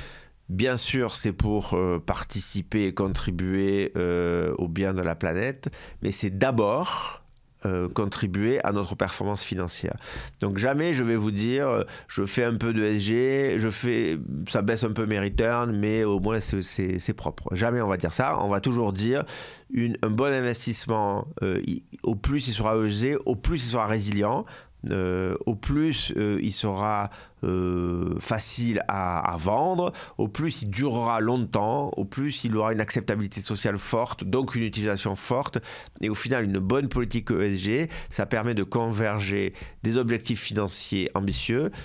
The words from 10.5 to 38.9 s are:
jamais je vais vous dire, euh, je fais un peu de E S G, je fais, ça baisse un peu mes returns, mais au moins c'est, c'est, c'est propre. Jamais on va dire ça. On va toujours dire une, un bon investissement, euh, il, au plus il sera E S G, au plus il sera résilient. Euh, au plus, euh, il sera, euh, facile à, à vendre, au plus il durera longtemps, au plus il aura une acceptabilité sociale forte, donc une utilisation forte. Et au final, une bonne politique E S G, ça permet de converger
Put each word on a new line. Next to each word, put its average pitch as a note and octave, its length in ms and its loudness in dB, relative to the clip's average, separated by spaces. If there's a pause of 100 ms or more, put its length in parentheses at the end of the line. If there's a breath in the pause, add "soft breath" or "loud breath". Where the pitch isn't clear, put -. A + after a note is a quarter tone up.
jamais C#3+ 360 2
je B2+ 100 2
vais A2+ 100 4
vous G#2+ 160 2
dire, B2 380 0
euh, A2 160 2 (240 loud breath)
je G2 160 -2
fais A#2+ 180 0
un A#2 140 2
peu A#2 160 0
de G#2+ 100 2
E G#2+ 140 2
S G2+ 60 0
G, C3 560 2
je A2 100 2
fais, A2 500 0 (300)
ça G#2+ 140 0
baisse A2+ 200 2
un A2 100 2
peu A2+ 140 0
mes G#2 140 2
returns, A#2 500 2
mais G#2+ 320 2
au G2+ 160 4
moins G#2+ 220 2
c'est, G2 220 -2
c'est, F#2 360 0
c'est G2+ 160 -2
propre. - 400 -4
Jamais A#2 260 2
on A2 60 2
va F#2+ 120 2
dire E2 160 -2
ça. C3+ 280 2
On G2+ 60 0
va G2+ 120 2
toujours A#2 320 2
dire A#2 320 0 (460 loud breath)
une, A#2 320 0
un A2 80 2
bon C3 220 2
investissement, A2+ 960 0 (160)
euh, F#2+ 200 2
il, - 200 -4 (180)
au A2 140 2
plus C3 320 0
il A#2 40 0
sera A2 240 2
E A2 100 4
S G#2 80 0
G, B2+ 220 0 (100)
au A2+ 100 2
plus C3 280 0
il A#2 60 -2
sera A2+ 160 0
résilient. G#2+ 580 2 (460 loud breath)
Euh, F#2 460 0 (100)
au A#2 80 2
plus, D3 640 0
euh, G#2 260 2
il G#2 80 0
sera, G#2 580 0 (360 loud breath)
euh, F2 720 0
facile A#2 720 0
à, F2+ 440 0
à E2+ 40 -2
vendre, D#3+ 560 2 (260 loud breath)
au A2 80 2
plus D3+ 360 -2
il G#2 80 -2
durera A#2 500 0
longtemps, A#2 760 2
au G2 80 -2
plus C3+ 380 -4
il A2 140 0
aura A2 160 2
une G#2+ 80 2
acceptabilité G#2 600 -2
sociale G2+ 380 -2
forte, - 460 -2
donc B2 320 0
une A#2 80 0
utilisation G#2 500 0
forte. B2+ 440 -2 (420 loud breath)
Et G#2+ 80 0
au G#2+ 80 0
final, A#2+ 260 0
une G2 160 2
bonne A#2+ 300 2
politique A#2 420 -2
E F#2 120 2
S G2 180 0
G, B2 280 0 (220 loud breath)
ça - 160 -2
permet A#2 280 0
de G2 100 2
converger G#2 880 0 (320 loud breath)